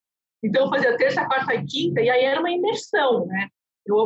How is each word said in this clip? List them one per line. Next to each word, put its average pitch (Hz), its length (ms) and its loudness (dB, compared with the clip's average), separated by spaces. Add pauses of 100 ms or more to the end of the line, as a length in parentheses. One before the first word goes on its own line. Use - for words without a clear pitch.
(460)
Então, 262 200 2
eu - 20 -6
fazia 262 260 2
terça, 320 320 0
quarta 262 280 -2
e 226 100 -4
quinta, 330 380 -2
e 240 80 2
aí 247 120 4
era 269 160 2
uma 349 120 -2
imersão, 349 760 0
né? 190 240 -4 (380)
Eu, 208 200 0